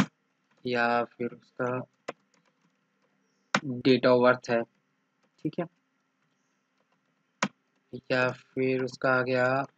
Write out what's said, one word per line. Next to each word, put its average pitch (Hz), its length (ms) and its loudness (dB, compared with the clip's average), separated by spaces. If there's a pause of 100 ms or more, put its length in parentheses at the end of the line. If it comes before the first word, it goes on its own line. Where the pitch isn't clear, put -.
(640)
या 120 380 0
फिर 120 240 -8
उसका 127 580 -8 (1800)
date 127 400 2
of 127 200 6
birth 123 240 2
है, 117 140 0 (800)
ठीक 151 160 -8
है, 170 60 -4 (2500)
या 127 180 0
फिर 131 540 -4
उसका 131 280 -4
आ 127 100 2
गया 127 440 0 (120)